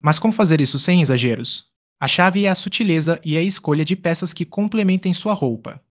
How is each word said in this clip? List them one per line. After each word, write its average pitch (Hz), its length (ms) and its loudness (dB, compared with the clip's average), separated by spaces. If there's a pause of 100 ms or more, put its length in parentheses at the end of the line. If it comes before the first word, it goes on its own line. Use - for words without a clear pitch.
Mas 151 160 4
como 220 140 0
fazer 175 300 2
isso 135 180 0
sem 180 220 4
exageros? 123 640 -2 (340)
A 139 80 -4
chave 190 380 2
é 196 40 2
a 185 60 0
sutileza 165 680 -2
e 156 100 -2
a 165 60 0
escolha 156 420 -2
de 185 140 -2
peças 170 340 -4
que - 140 -6
complementem 190 680 0
sua 208 220 -2
roupa. 120 580 -4